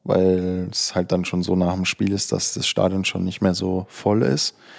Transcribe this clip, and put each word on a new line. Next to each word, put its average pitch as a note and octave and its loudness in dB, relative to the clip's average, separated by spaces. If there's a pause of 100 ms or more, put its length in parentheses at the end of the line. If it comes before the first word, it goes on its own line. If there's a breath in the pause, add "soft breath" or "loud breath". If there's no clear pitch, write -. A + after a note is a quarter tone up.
weil F#2 2
es - -4
halt F2+ 0
dann F2+ 2
schon F2+ -2
so F#2 0
nach F2+ 2
dem F#2 -2
Spiel G2+ -2
ist, F#2+ -2
dass - -4
das - -4
Stadion F#2+ 0
schon F#2 -2
nicht F#2 -4
mehr F#2+ 4
so F#2 -2
voll G#2+ 0
ist. C3+ 0 (240 loud breath)